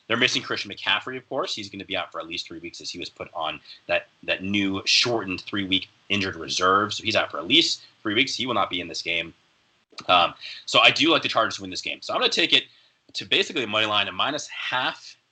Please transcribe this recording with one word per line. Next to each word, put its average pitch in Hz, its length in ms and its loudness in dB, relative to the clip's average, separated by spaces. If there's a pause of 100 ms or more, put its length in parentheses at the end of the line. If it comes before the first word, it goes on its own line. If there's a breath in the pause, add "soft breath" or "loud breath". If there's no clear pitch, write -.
They're 113 100 0
missing 127 260 2
Christian 107 280 -6
McCaffrey, 104 460 -2
of 127 120 -14
course. 151 260 -4
He's 101 140 -8
gonna 98 160 -12
be 92 120 -6
out 85 160 -6
for 82 80 -8
at 82 80 -10
least 85 180 -8
three 82 140 -14
weeks 82 200 -14
as 76 100 -10
he 90 80 -10
was 85 120 -10
put - 240 -14
on 78 260 -6 (280 loud breath)
that, 87 180 0 (160)
that 87 220 -2
new 98 400 0
shortened 101 560 2
three-week 95 480 -2 (200)
injured 95 280 -2
reserve. 95 580 2
So - 80 -6
he's 104 140 -2
out 82 160 0
for 73 60 -6
at 80 100 -6
least 160 340 4 (200 loud breath)
three 104 120 -2
weeks. 135 220 0
He 117 100 -4
will 123 80 -2
not 98 160 2
be 90 100 -6
in 82 60 -8
this 78 160 -10
game. 82 320 -4 (760)
Um, 87 260 6 (320 loud breath)
so 135 120 4
I 120 140 10
do 143 180 2
like 147 120 4
the - 60 -2
Chargers 110 280 2
to 104 60 -12
win 92 100 -10
this 87 100 -8
game. - 200 -8
So 113 120 -4
I'm 180 60 0
gonna 247 100 2
take 160 220 2
it 131 140 6 (480 soft breath)
to - 100 -6
basically 147 400 0
a - 20 -2
money 107 200 2
line, 104 200 2
a 95 60 -6
minus 123 340 -2
half - 680 -6 (160)